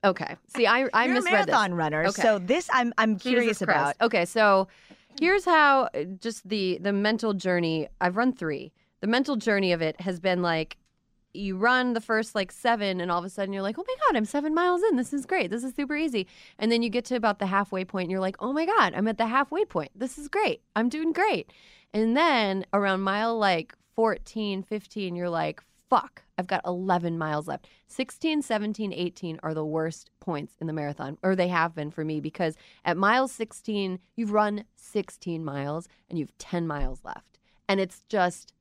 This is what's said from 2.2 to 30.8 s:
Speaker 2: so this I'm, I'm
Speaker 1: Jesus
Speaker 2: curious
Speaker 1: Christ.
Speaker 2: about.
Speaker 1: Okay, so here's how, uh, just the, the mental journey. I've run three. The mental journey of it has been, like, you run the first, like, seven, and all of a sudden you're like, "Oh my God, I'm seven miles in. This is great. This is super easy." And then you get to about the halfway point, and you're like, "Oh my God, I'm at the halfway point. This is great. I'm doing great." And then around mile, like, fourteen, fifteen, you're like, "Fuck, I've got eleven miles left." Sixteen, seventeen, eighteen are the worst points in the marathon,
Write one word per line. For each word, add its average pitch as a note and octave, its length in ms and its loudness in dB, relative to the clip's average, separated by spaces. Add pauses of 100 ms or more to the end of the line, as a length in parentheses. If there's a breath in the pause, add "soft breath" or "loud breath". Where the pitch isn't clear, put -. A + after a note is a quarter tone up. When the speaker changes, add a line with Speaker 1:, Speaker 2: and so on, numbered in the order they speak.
Speaker 2:
so G#3+ 160 4
this A#3 340 0
I'm, B3 260 0
I'm A3 200 2
Speaker 1:
Jesus - 40 -12
Speaker 2:
curious A#3+ 360 2
Speaker 1:
Christ. G#3 120 0
Speaker 2:
about. C#3+ 300 2
Speaker 1:
Okay, A3+ 240 2
so G3 440 4 (520 soft breath)
here's F#4 240 2
how, D4 500 6
uh, D3 100 -4 (160)
just A3+ 280 -8
the, F#3 320 0
the G3+ 120 0
mental G#3+ 420 0
journey. F3 540 0 (120)
I've F3+ 160 0
run B3+ 160 2
three. D3+ 400 -6 (280)
The G3 80 -4
mental C4 280 2
journey G3 360 2
of E3 100 0
it D#3 180 -2
has F3+ 200 -4
been, F3+ 220 2
like, D#3+ 340 0 (580)
you F#3+ 220 -6
run B3 360 2
the A3+ 80 0
first, A3 340 -2
like, G3 180 -2
seven, G#3 480 0
and F3+ 100 -2
all F3 80 2
of E3+ 60 -4
a F#3+ 40 -10
sudden G3 240 -6
you're G3 100 -4
like, G#3+ 160 -4
"Oh F#4 80 -8
my B4+ 80 -4 (120)
God, F#4 100 4
I'm G#3+ 80 2
seven D4 300 -2
miles F4+ 280 2
in. G#4 140 2
This A#3+ 160 -2
is - 140 -6
great. C4 240 0
This A#3 120 -4
is C4 120 -8
super C#4+ 200 -4
easy." C4 320 -2 (320 loud breath)
And A3+ 140 2
then A#3 100 2
you A#3 60 0
get A3+ 180 -2
to B3 100 -2
about G#3+ 220 0
the G3 80 -2
halfway G3 380 0
point, F#3 200 -4
and E3+ 60 -4
you're F#3+ 100 -2
like, F#3+ 200 -2
"Oh B3 120 -4
my D#4 120 0
God, E4+ 320 2
I'm G3+ 100 2
at A3 120 -2
the A3+ 80 2
halfway C#4 400 0
point. D3+ 280 -6
This B3 240 -8
is D4 80 -14
great. F#4+ 360 -2 (120)
I'm A3+ 140 2
doing D#4 240 -2
great." E4+ 400 0 (400 soft breath)
And A3+ 240 2
then A3+ 560 2
around G3 300 2
mile, A3 360 0
like, F#3 360 0 (200)
fourteen, G#3 680 -2
fifteen, G3 520 -8
you're F3 140 -4
like, D#3+ 340 -4 (280)
"Fuck, - 320 0 (160)
I've F#3 100 -4
got F#3 160 -2
eleven F3 540 0
miles D#3 280 -2
left." - 220 -8 (180 soft breath)
Sixteen, D#4 560 -2
seventeen, G#3+ 500 -2
eighteen E3+ 500 -6
are D#3+ 120 -4
the D#3 120 -4
worst D#3+ 440 -4 (100)
points D#3 400 -6
in E3 60 -6
the D#3+ 60 -4
marathon, D3 500 -6